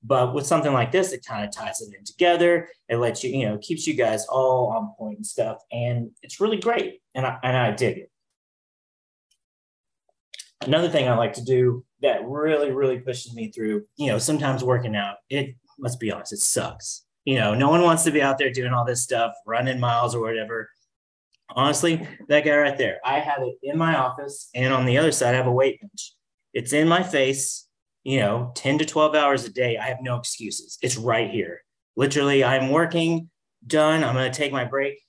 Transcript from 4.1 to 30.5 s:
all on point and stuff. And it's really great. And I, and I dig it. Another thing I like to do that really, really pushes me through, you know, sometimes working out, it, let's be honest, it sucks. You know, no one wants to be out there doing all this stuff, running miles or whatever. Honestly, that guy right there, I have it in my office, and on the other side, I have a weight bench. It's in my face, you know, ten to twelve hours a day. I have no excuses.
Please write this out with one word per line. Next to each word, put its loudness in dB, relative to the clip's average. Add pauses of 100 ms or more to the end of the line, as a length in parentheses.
all 2
on -4
point -10
and -12
stuff. -4 (140)
And -4 (100)
it's -18
really 0
great. -2 (140)
And -4
I, -4
and 0
I 2
dig -2
it. -18 (2500)
Another 2
thing 2
I 2
like 0
to -10
do 2 (180)
that 0
really, 0
really 0
pushes -8
me -8
through, -4 (120)
you -2
know, 2
sometimes 0
working 0
out, -4 (140)
it, -4 (240)
let's -6
be -6
honest, -10
it -10
sucks. -4 (220)
You 2
know, 2
no 4
one 6
wants 6
to 2
be 2
out 2
there 0
doing -2
all 2
this -2
stuff, 0 (120)
running -2
miles 0
or -2
whatever. -6 (800)
Honestly, 0 (220)
that 6
guy 4
right 2
there, 0
I 0
have -2
it -4
in -4
my 2
office, -4
and 2
on 2
the 4
other 4
side, 2
I 2
have 0
a 2
weight 2
bench. -16 (400)
It's -6
in 4
my 4
face, -2 (380)
you 0
know, 0
ten 0
to 0
twelve 2
hours 2
a -12
day. -2
I -6
have -6
no -4
excuses. -10